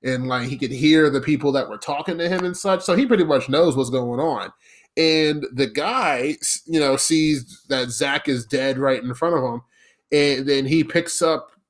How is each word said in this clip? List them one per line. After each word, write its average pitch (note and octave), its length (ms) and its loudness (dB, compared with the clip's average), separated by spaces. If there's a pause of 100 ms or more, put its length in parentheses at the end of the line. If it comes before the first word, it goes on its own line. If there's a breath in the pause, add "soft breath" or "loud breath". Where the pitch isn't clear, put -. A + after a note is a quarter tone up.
And, B2+ 240 -4
like, B2+ 220 -4
he C3 80 -8
could B2+ 140 -4
hear D3+ 380 4
the C3+ 120 0
people C#3+ 320 0
that C3+ 160 0
were G#2+ 80 -12
talking D#3+ 400 -6
to E3+ 120 -2
him F3+ 140 0
and F3+ 140 -4
such. F#3+ 260 0
So F3 120 2
he C4 100 4
pretty A3 180 4
much C#3+ 260 2
knows D3 260 4
what's B2+ 140 0
going B2 300 -2
on. C3+ 320 -4 (460 soft breath)
And D#3 540 2
the B2+ 160 0
guy, D3 720 -2
s-, - 260 -4
you D#3+ 120 2
know, C#3 160 4
sees D#3 760 0
that B2+ 200 -2
Zach C#3 380 -2
is B2 180 -2
dead C3 320 -2
right C3 240 0
in B2 120 -6
front E3+ 220 0
of C3 80 0
him. A#2+ 180 -6 (500 soft breath)
And C#3 360 2
then C3+ 180 2
he D#3 180 2
picks E3 400 -2
up D#3+ 280 -2 (180)